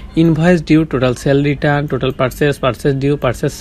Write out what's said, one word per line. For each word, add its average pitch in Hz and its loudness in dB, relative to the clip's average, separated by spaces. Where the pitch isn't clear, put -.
ইনভয়েস 165 4
ডিউ, 156 2
টোটাল 127 0
সেল 139 0
রিটার্ন, 147 0
টোটাল 131 -2
পারচেজ, 135 -2
পারচেজ 135 0
ডিউ, 139 0
পারচেজ 139 -2